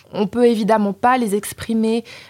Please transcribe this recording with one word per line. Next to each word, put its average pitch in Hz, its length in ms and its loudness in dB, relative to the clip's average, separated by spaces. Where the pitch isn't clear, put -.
On 208 140 -2
peut 240 220 2
évidemment 214 440 2
pas 247 260 0
les 208 180 -2
exprimer 220 680 -4